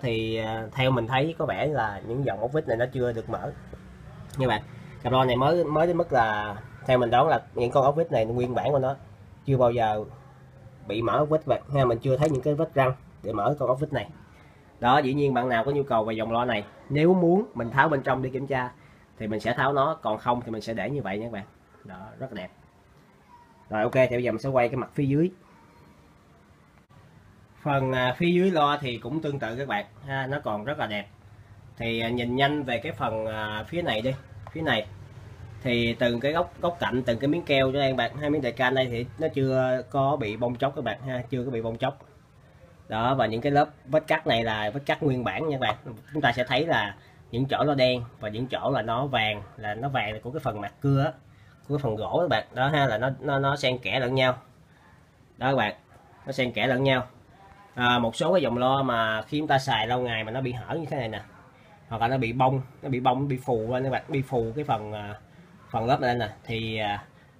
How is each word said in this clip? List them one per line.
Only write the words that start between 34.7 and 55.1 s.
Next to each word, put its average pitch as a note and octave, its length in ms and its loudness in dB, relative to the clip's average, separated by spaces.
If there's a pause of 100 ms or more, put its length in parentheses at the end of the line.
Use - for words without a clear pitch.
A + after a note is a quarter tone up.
thì A#2 320 0
từng A#2+ 260 2
cái C#3 120 0
góc, F3 280 -2
góc F3 200 -2
cạnh, A#2 220 0
từng A#2 160 0
cái C#3 100 0
miếng E3+ 160 0
keo C3+ 280 4
cho C#3 80 0
em C3+ 160 2
bạn, A#2 200 -2
hai D3 140 -2
miếng D3 120 0
đề A#2+ 100 -2
can B2+ 220 2
đây C3 160 2
thì A#2+ 160 -4 (120)
nó D#3 160 0
chưa C3 560 2
có C#3 260 2
bị A2 200 -4
bong A#2+ 200 -2
tróc C3+ 200 0
các D3 80 -6
bạn A2 220 -4
ha, B2+ 240 -6
chưa B2 140 -2
có C3 60 -4
bị A2+ 120 -4
bong A2+ 160 -4
tróc. C3 200 -2 (880)
Đó, A2+ 260 0
và B2 120 4
những A2 140 -2
cái C#3+ 120 0
lớp D3 160 6 (160)
vết D3+ 220 0
cắt D#3+ 200 0
này A#2 180 2
là G#2+ 260 -2
vết C3 160 -6
cắt D3+ 160 -2
nguyên B2+ 220 0
bản A2 240 -2
nha C#3 120 -2
các - 0 -
bạn. A2 340 -2 (180)
Chúng D3+ 100 -2
ta B2 100 4
sẽ B2 120 0
thấy C3+ 220 2
là A2 300 0 (340)
những B2+ 160 0
chỗ A#2 180 2
nó C#3+ 100 2
đen B2+ 280 2 (180)
và G#2+ 80 -6
những A2+ 180 -4
chỗ A#2 240 -2
là B2+ 120 0
nó A#2 240 -2
vàng, G#2+ 360 0 (140)
là G#2+ 180 -6
nó A#2+ 140 -4
vàng A2 320 -4
của A#2+ 100 -10
cái D#3 100 -8
phần A2 200 -4
mặt G2 200 -10
cưa C#3 240 4
á, D#3 80 -2 (560)
của C#3+ 80 -2
cái C#3+ 60 -4
phần A2 140 -2
gỗ G#2+ 240 -2
các F3 80 2
bạn. A2 260 0
Đó B2+ 140 2
ha, C#3+ 180 4
là A2 120 0
nó, B2+ 120 0 (100)
nó, C#3 180 0
nó C#3 180 2
xen B2+ 220 0
kẽ A#2 220 -2
lẫn B2 140 0
nhau. C3 200 4 (1040)